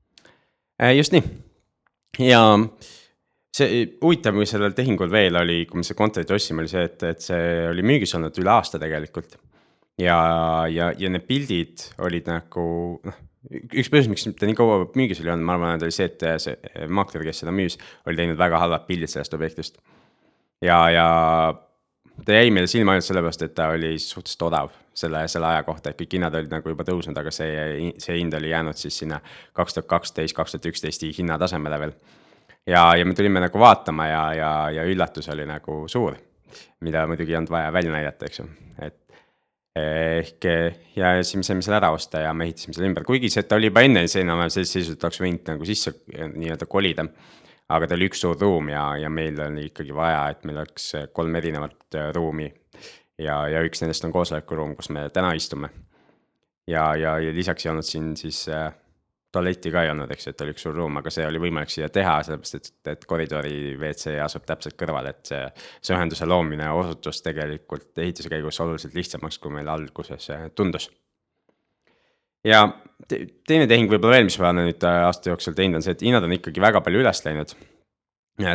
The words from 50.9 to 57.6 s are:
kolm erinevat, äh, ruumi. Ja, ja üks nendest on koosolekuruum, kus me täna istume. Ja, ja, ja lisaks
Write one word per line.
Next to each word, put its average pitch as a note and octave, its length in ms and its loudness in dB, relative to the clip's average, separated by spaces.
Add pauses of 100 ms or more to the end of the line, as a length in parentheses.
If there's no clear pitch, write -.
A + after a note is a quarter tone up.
kolm E2 240 -2
erinevat, D2+ 420 -8 (160)
äh, D2+ 80 -6 (100)
ruumi. D#2 300 -4 (720)
Ja, D2 320 -4
ja D#2+ 160 0
üks - 160 -6
nendest D#2+ 260 -6
on D#2+ 60 -8
koosolekuruum, D#2 640 -4
kus - 160 -16
me D2 180 -8
täna F#2 240 0
istume. D2 320 -8 (1040)
Ja, D#2 260 2
ja, D#2+ 240 0
ja D#2+ 140 -4
lisaks F2 320 -4